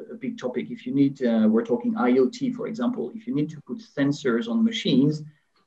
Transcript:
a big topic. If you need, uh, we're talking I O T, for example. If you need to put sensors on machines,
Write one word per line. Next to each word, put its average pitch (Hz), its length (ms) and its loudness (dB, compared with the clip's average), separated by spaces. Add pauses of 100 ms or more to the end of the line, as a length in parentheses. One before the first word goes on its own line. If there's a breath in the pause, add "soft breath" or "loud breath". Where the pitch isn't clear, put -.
(100)
a - 40 -12
big 120 240 -8
topic. 120 320 -6
If 117 160 -12
you 131 80 -6
need, 139 300 2
uh, 113 240 4
we're 113 160 4
talking 117 320 -2
I 123 220 4
O 127 100 6
T, 127 240 -4
for - 140 -8
example. 113 480 -4
If - 120 -14
you 127 80 -6
need 151 160 0
to - 120 -14
put 117 160 -10
sensors 123 720 -2
on 113 140 2
machines, 156 600 2 (440 soft breath)